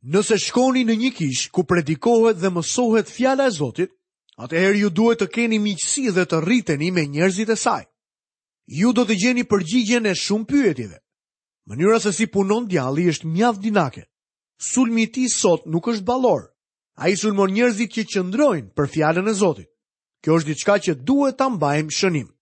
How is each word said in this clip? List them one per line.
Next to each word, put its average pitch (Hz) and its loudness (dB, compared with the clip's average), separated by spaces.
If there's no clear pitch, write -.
Nëse 190 0
shkoni 254 2
në 226 2
një 254 0
kish 135 -2
ku 185 2
predikohet 185 2
dhe 190 0
mësohet 220 0
fjala 262 0
e 226 0
Zotit, 147 -4
atëherë 180 0
ju 208 2
duhet 226 2
të 196 -2
keni 226 0
miqësi 208 -2
dhe 180 2
të 160 0
rriteni 175 0
me 170 0
njerëzit 185 0
e - -2
saj. - -2
Ju 190 0
do 240 2
të 208 0
gjeni 247 0
përgjigjen 214 0
e 185 0
shumë 208 -4
pyetjeve. 147 0
Mënyra 190 2
se 202 -2
si 214 -2
punon 202 0
djalli 156 0
është 160 -6
mjaft 196 0
dinake. 202 -2
Sulmi 233 0
i 226 -14
tij 254 -2
sot 175 2
nuk 165 -2
është 220 -4
ballor. 240 0
Ai 180 0
sulmon 196 0
njerëzit 226 0
që 220 -4
qëndrojnë 185 -2
për 143 -2
fjalën 165 0
e 220 -2
Zotit. 165 -2
Kjo 160 2
është 151 -2
diçka 202 0
që 165 -2
duhet 269 2
ta 269 0
mbajmë 156 -2
shënim. 165 -2